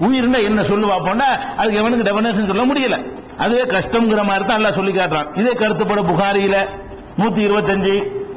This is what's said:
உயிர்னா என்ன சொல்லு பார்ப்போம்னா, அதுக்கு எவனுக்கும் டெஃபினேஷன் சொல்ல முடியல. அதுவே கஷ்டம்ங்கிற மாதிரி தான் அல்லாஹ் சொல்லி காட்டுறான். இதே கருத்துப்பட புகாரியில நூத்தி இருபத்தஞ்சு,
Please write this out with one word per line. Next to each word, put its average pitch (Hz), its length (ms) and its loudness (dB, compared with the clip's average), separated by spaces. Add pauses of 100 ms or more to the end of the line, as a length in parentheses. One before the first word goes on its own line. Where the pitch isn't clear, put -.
உயிர்னா 247 420 2
என்ன 208 200 2
சொல்லு 208 240 2
பார்ப்போம்னா, 202 680 0
அதுக்கு 208 240 0
எவனுக்கும் 233 220 2
டெஃபினேஷன் 208 440 0
சொல்ல 196 180 0
முடியல. 254 400 0 (340)
அதுவே 233 240 2
கஷ்டம்ங்கிற 214 640 0
மாதிரி 196 200 0
தான் 214 200 0
அல்லாஹ் 208 80 2
சொல்லி 196 200 0
காட்டுறான். 160 460 -2
இதே 233 120 2
கருத்துப்பட 208 500 0
புகாரியில 196 560 2 (600)
நூத்தி 202 200 0
இருபத்தஞ்சு, 202 640 2 (320)